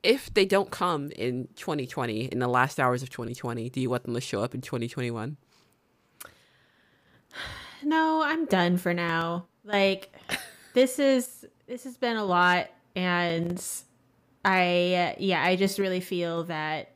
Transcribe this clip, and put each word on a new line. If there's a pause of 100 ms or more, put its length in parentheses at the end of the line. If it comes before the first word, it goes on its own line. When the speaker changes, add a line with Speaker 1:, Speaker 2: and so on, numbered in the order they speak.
Speaker 1:
if
they
don't
come
in
twenty
twenty,
in
the
last
hours
of
twenty
twenty,
do
you
want
them
to
show
up
in
twenty
twenty-one? (2500)
Speaker 2:
No,
I'm
done
for
now. (180)
Like, (320)
<laughs>
this
is, (220)
this
has
been
a
lot, (280)
and (840)
I,
uh,
yeah,
I
just
really
feel
that